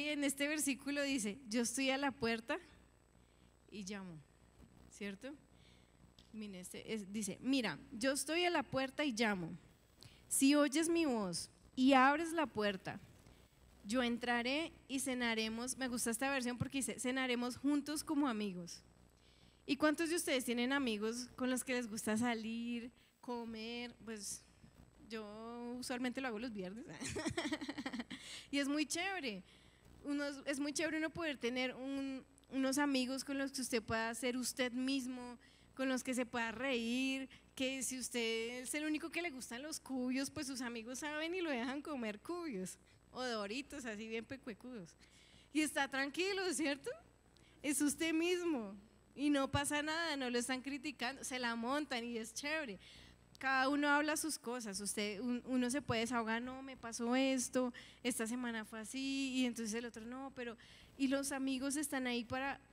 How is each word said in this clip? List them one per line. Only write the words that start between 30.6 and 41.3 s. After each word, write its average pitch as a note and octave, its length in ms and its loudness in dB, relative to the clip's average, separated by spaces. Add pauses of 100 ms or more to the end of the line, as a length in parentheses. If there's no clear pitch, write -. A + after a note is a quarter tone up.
muy D4 120 0
chévere D#4+ 260 0
uno D#4 120 0
poder D#4 280 -2
tener B3+ 360 0
un, C4+ 500 -4 (260)
unos C4+ 280 4
amigos C4+ 460 4
con C#4 140 -2
los C#4 140 0
que C4+ 80 -6
usted A#3 220 0
pueda A3+ 320 0
ser B3 220 0
usted B3 360 0
mismo, B3+ 640 -2 (360)
con C4 140 0
los C4 140 2
que C4 120 -2
se B3 120 0
pueda A3+ 260 -2
reír, B3+ 760 0 (260)
que C4 280 0
si C4 160 -2
usted A#3 640 0
es B3+ 120 -4
el D4+ 100 0
único D#4 260 0
que E4+ 120 -2
le F4 80 -2
gustan B3+ 320 -8
los D4+ 160 -6
cubios, C4 520 0
pues D4+ 160 -6
sus B3+ 140 -6
amigos A#3+ 400 -6
saben D#4 340 -2